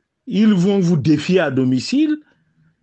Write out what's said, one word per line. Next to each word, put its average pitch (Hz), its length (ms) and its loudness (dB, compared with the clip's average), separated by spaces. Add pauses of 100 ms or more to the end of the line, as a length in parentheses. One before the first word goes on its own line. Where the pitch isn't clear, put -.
(280)
ils 214 260 2
vont 196 260 0
vous 175 180 0
défier 151 420 0
à 156 100 0
domicile, 135 720 -2 (640)